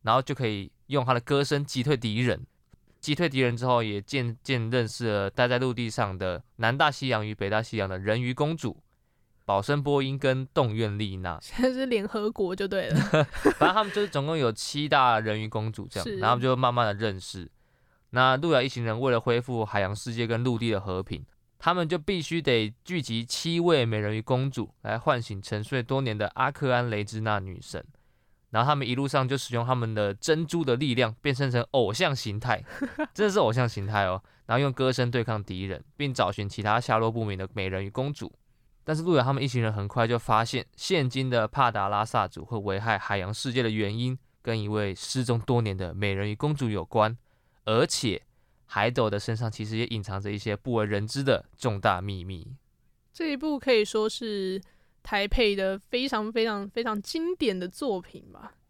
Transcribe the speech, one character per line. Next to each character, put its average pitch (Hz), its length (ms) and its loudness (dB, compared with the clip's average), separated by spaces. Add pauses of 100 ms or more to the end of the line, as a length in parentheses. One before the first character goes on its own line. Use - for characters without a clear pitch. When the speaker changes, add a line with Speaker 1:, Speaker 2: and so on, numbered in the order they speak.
Speaker 1:
然 110 120 4
后 131 80 4
就 135 120 -6
可 120 140 -2
以 101 240 -6 (140)
用 135 180 0
他 127 80 2
的 120 80 4
歌 143 240 2
声 147 180 0
击 131 200 -2
退 143 120 2
敌 113 260 -2
人。 123 260 0 (520)
击 147 160 -2
退 165 140 2
敌 131 120 0
人 120 140 2
之 120 120 -4
后， 120 160 4
也 104 180 -4
渐 120 420 -4
渐 117 280 -2
认 120 180 2
识 117 200 -4
了 101 200 0
待 123 180 4
在 123 120 2
陆 127 160 0
地 117 160 -4
上 98 260 -2
的 92 260 -4 (140)
南 117 220 2
大 151 120 4
西 135 180 -6
洋 110 180 0
与 107 80 -6
北 101 160 -2
大 107 120 2
西 113 140 -6
洋 98 100 0
的 95 120 -6
人 107 240 0
鱼 123 100 -2
公 151 240 -2
主、 113 240 -6 (640)
保 98 160 4
生 147 220 0
波 143 200 2
音 135 160 -4
跟 131 360 0
洞 123 180 2
院 107 260 0
丽 95 200 -4
娜。 90 240 -6
Speaker 2:
现 - 200 -8
在 262 80 4
是 262 140 -4
联 220 240 0
合 214 220 -2
国 190 260 -2
就 196 100 -2
对 185 220 -2
了。 156 80 2 (320)
Speaker 1:
<laughs> - 300 2
反 156 100 6
正 185 60 4
他 214 100 4
们 196 80 -4
就 208 80 0
是 208 80 0
总 139 160 -2
共 160 140 0
有 123 120 4
七 147 380 -4
大 127 320 6
人 107 180 0
鱼 110 80 -4
公 110 240 -2
主 101 200 -10
这 98 100 -4
样， 233 80 -4
Speaker 2:
是。 202 120 -4
Speaker 1:
然 107 100 4
后 123 40 6
他 - 20 2
们 123 60 -2
就 131 140 4
慢 127 160 2
慢 120 140 4
的 104 80 0
认 101 260 -2
识。 90 300 -12 (640)
那 131 220 6
路 160 160 2
亚 127 100 6
一 139 60 -2
行 120 160 -4
人 113 140 0
为 131 120 2
了 117 80 4
恢 120 220 2
复 120 240 -2
海 104 160 0
洋 98 160 0
世 120 160 -8
界 117 140 0
跟 117 180 0
陆 120 140 2
地 117 120 0
的 101 80 0
和 95 240 -4
平， 87 220 -8 (340)
他 170 140 2
们 175 160 0
就 175 100 0
必 175 220 -2
须 165 220 -2
得 113 300 2 (120)
聚 175 160 -4
集 117 240 -4
七 170 340 -2
位 160 280 4
美 107 120 0
人 104 160 -2
鱼 110 60 -2
公 131 300 0
主 117 200 -6 (120)
来 107 160 -4
唤 127 220 0
醒 101 200 -10
沉 107 240 -6
睡 127 180 -2
多 135 200 -2
年 110 140 -2
的 104 180 0
阿 131 160 0
克 135 240 -2
安 123 160 2
雷 104 120 -2
兹 110 200 -6
娜 107 160 0
女 92 220 -8
神。 - 220 -12 (680)
然 113 120 2
后 131 60 4
他 147 80 4
们 135 100 -2
一 123 80 0
路 139 140 0
上 131 180 2
就 135 80 0
使 123 200 -4
用 117 100 0
他 127 100 2
们 113 200 -2
的 104 180 0
珍 156 340 0
珠 170 160 -2
的 127 140 2
力 135 180 0
量， 113 280 2
变 139 120 2
身 131 160 0
成 120 200 2
偶 117 200 4
像 143 240 2
形 107 240 -6
态， 113 240 0 (260)
Speaker 2:
<laughs> - 260 -6
Speaker 1:
真 208 140 2
的 196 40 0
是 208 60 4
偶 123 120 6
像 123 160 2
形 101 200 -4
态 104 180 0
哦。 92 180 -2 (220)
然 113 100 0
后 127 60 2
用 139 100 2
歌 131 220 2
声 123 180 0
对 120 140 0
抗 107 180 -2
敌 92 200 -6
人， 95 200 -6 (140)
并 143 160 -2
找 101 180 2
寻 104 160 -4
其 101 160 -8
他 107 160 2
下 117 200 2
落 113 120 2
不 113 140 -4
明 98 140 -4
的 95 160 -6
美 95 160 -2
人 95 120 -4
鱼 98 60 -8
公 135 240 -4
主。 - 180 -10 (540)
但 156 100 -2
是 156 80 -2
路 170 140 6
亚 123 80 8
他 135 80 2
们 139 100 0
一 139 60 0
行 120 140 0
人 110 100 2
很 101 160 -4
快 117 180 2
就 117 120 2
发 113 260 2
现， 120 220 -4 (100)
现 151 320 0
今 131 220 -2
的 113 180 4
帕 127 220 2
达 101 180 -2
拉 104 160 0
萨 107 240 0
族 - 160 -12
会 117 140 -6
危 98 200 -2
害 110 200 0
海 101 180 -2
洋 98 160 -2
世 123 180 -4
界 123 120 2
的 113 80 2
原 107 260 0
因， 127 220 -4 (240)
跟 113 180 -2
一 104 80 -6
位 104 260 -2
失 - 300 -4
踪 117 160 2
多 120 220 2
年 101 120 -2
的 90 200 -6
美 101 180 0
人 101 160 -2
鱼 104 80 -4
公 151 180 0
主 135 140 -2
有 98 160 -2
关， 110 320 2 (480)
而 117 220 4
且 - 340 -2 (460)
海 107 240 0
斗 120 180 0
的 101 100 -2
身 113 160 -4
上 113 160 -4
其 107 140 -10
实 110 140 -4
也 120 80 0
隐 110 160 -6
藏 98 180 -8
着 101 100 -8
一 104 60 -4
些 104 180 -4
不 120 200 -4
为 107 100 2
人 104 220 0
知 135 180 -4
的 127 220 2 (100)
重 104 240 -2
大 95 220 2
秘 98 200 -8
密。 92 320 -12 (600)
Speaker 2:
这 320 180 -4
一 277 40 -2
部 294 220 -2
可 262 140 2
以 220 100 6
说 214 260 0
是 196 520 -4 (420)
台 202 260 -2
配 214 260 4
的 190 240 -2 (100)
非 254 200 -2
常 220 240 -2
非 226 120 2
常 202 240 -2
非 233 140 -6
常 214 180 -2
经 330 360 -4
典 208 200 0
的 180 120 -6
作 208 320 -4
品 - 320 -20
吧。 - 200 -20 (180)